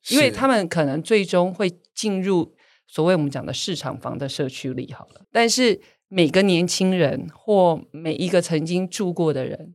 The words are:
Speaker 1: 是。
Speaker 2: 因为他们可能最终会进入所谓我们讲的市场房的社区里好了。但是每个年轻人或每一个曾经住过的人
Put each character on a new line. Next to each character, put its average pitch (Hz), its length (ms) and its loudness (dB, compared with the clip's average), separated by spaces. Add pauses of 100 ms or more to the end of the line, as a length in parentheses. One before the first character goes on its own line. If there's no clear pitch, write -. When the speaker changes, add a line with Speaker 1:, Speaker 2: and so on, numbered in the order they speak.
Speaker 1:
是。 - 100 -4
Speaker 2:
因 285 80 4
为 269 80 4
他 220 180 -2
们 214 220 2
可 156 160 0
能 139 160 -2
最 202 240 2
终 180 260 2
会 185 200 -2 (240)
进 196 260 -2
入 180 320 0 (340)
所 - 160 -4
谓 180 120 4
我 160 40 2
们 143 120 0
讲 135 120 -8
的 - 80 -8
市 165 240 -6
场 131 240 -8
房 127 160 -8
的 139 140 -6
社 135 180 -4
区 131 260 -8
里 127 200 -8
好 - 220 -20
了。 - 60 -20 (100)
但 233 180 2
是 240 320 2 (260)
每 175 220 2
个 185 140 4
年 180 240 4
轻 185 280 0
人 147 380 0
或 180 480 2 (100)
每 160 220 -6
一 175 160 -2
个 180 100 4
曾 170 240 0
经 180 240 -2
住 180 240 -4
过 165 220 0
的 131 100 -4
人 160 320 -12